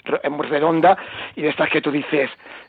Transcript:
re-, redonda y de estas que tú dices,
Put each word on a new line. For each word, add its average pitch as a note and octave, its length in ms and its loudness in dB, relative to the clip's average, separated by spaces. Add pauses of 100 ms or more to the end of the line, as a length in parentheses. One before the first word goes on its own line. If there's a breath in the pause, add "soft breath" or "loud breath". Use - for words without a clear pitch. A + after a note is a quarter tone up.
re-, C#3+ 160 -2 (280)
redonda E3 480 4 (380 loud breath)
y - 80 -8
de D3+ 60 2
estas D3+ 200 0
que D#3 120 0
tú D3+ 100 -2
dices, C#3 400 0 (380 loud breath)